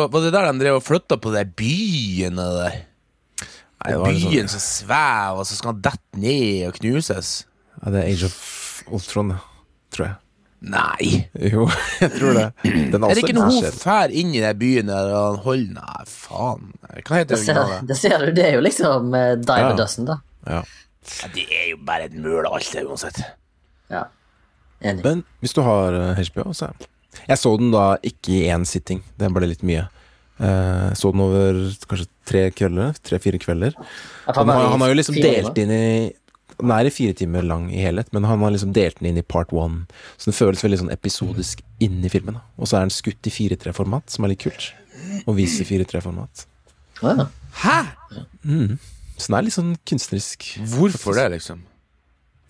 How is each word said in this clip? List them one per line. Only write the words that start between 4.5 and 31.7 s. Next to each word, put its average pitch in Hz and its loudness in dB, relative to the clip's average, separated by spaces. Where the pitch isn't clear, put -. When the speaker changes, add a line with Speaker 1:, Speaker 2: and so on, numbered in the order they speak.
Speaker 1:
svever, 110 0
og 95 -4
så - -6
skal 117 -6
han 101 -10
dette - -6
ned 104 0
og 87 -6
knuses. 113 -4
Speaker 2:
Ja, 104 -4
det 98 2
er 82 -2
Age 90 0
of - -10
Ultron, 104 -2
ja, 92 -2
tror - -4
jeg. 95 -8
Speaker 1:
Nei. - 0
Speaker 2:
Jo, 107 2
<laughs> - -6
jeg 160 2
tror 131 2
det. 107 2
Den - 2
er 80 2
Speaker 1:
Er 65 -2
det 104 2
Speaker 2:
også - 4
Speaker 1:
ikke - 2
noe 214 6
Speaker 2:
litt 247 6
Speaker 1:
hun 240 4
Speaker 2:
skjedd. - -2
Speaker 1:
fær 190 4
inn 165 0
i 120 0
de 107 2
byene 120 2
der, 98 0
og 104 2
han 104 0
holder, 127 -2
nei, - -12
faen. - -8
Hva 156 0
heter 156 0
Speaker 3:
Det 110 2
ser, 107 2
Speaker 1:
originalen? 98 0
Speaker 3:
det 131 -2
ser 175 4
du, 151 2
det 175 6
er 147 6
jo 120 4
liksom, 135 2
eh, 123 4
dime 120 2
Speaker 2:
Ja. 127 4
Speaker 3:
a 110 2
dozen, 110 -2
da. 156 -4
Speaker 2:
Ja. 82 -4
Speaker 1:
Ja, 95 -12
det 90 -6
er 82 -4
jo 80 -8
bare 80 -6
et 76 -14
møl 80 -2
og 78 -4
alt - -8
det, 73 -8
uansett. - -10
Speaker 3:
Ja. - -8
Enig. 98 -2
Speaker 2:
Men 165 0
hvis 123 -4
du 151 2
har, 101 4
eh, 90 0
H 90 -2
B - -6
O, - -6
så - -8
Jeg 135 4
så 110 4
den 120 2
da 98 6
ikke - -4
i 87 4
én 85 0
sitting. 92 -4
Det 98 0
ble 90 2
litt 82 -6
mye. 90 0
Eh, 95 0
så 98 2
den 98 2
over 95 4